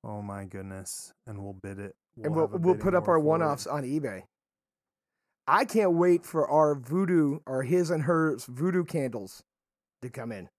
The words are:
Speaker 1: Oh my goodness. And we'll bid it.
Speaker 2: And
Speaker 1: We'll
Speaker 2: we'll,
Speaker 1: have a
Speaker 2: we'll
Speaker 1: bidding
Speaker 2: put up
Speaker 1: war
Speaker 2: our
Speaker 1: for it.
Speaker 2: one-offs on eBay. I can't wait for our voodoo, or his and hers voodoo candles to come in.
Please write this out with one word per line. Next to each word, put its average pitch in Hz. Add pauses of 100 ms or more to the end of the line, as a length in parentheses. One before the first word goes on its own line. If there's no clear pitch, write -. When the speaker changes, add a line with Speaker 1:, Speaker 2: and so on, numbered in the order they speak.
Speaker 1:
Oh 104
my 98
goodness. 95 (160)
And 101
we'll 98
bid 98
it. 98 (300)
Speaker 2:
And 156
Speaker 1:
We'll 160
Speaker 2:
we'll, -
Speaker 1:
have -
a -
Speaker 2:
we'll 180
Speaker 1:
bidding 214
Speaker 2:
put 185
up 175
Speaker 1:
war 170
Speaker 2:
our 156
Speaker 1:
for -
it. 147
Speaker 2:
one-offs 156
on 143
eBay. 127 (1300)
I 196
can't 208
wait 175
for 156
our 151
voodoo, 156
or 131
his 165
and 156
hers 160
voodoo 170
candles 120 (580)
to 127
come 117
in. 98